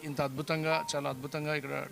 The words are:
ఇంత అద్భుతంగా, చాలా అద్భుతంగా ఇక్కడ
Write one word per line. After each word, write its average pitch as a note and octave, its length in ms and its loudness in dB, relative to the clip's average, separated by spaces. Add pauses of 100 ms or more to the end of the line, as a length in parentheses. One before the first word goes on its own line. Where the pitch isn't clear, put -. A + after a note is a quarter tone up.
ఇంత D3 160 -2
అద్భుతంగా, D#3 640 2 (120)
చాలా C#3+ 140 0
అద్భుతంగా D3+ 440 -2
ఇక్కడ C#3 360 -2